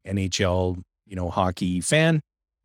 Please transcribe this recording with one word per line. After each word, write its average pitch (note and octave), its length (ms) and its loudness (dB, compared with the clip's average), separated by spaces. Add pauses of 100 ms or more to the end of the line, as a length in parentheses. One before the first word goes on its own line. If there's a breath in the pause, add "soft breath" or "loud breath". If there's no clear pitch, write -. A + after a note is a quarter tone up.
N G2 120 -4
H F#2+ 220 -2
L, F#2 380 0 (280)
you G2 120 -12
know, F2 120 -4
hockey F2+ 520 0
fan. D#3 400 2 (440)